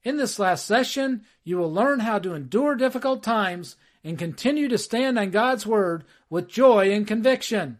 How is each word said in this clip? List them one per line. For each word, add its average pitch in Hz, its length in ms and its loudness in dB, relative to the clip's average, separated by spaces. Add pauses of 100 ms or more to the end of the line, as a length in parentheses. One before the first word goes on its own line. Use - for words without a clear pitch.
In 277 140 -4
this 247 220 -4
last 185 260 0
session, 254 600 -2 (200)
you 180 140 -4
will 165 140 0
learn 254 280 0
how 214 180 0
to 180 160 -4
endure 202 400 0
difficult 262 480 -2
times 190 540 -2 (260)
and 156 160 -8
continue 262 500 -2
to 240 100 0
stand 247 400 -2
on 196 120 -2
God's 214 360 0
word 185 380 0 (260)
with 175 180 -4
joy 220 440 6
and 208 140 0
conviction. 220 720 -2